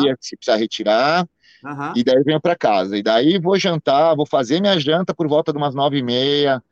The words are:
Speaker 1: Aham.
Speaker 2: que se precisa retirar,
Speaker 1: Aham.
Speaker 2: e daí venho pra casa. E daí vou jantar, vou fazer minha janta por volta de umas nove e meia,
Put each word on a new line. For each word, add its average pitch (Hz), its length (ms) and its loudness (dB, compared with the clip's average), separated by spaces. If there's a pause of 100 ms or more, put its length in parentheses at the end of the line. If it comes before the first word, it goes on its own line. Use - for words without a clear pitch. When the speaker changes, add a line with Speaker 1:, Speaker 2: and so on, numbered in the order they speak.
Speaker 1:
Aham. 135 140 0
Speaker 2:
que - 100 -16
se - 100 -14
precisa 117 200 -2
retirar, 120 720 0 (340)
Speaker 1:
Aham. 143 340 -10
Speaker 2:
e 170 80 0
daí 127 200 4
venho 151 160 0
pra 175 160 0
casa. 101 420 0
E 104 40 -4
daí 127 360 2
vou 185 200 0
jantar, 160 580 2
vou 147 100 -2
fazer 139 340 0
minha 196 200 2
janta 160 340 -2
por 160 140 -4
volta 151 240 0
de 147 60 -8
umas 139 160 -2
nove 139 240 -2
e 131 40 -2
meia, 135 680 0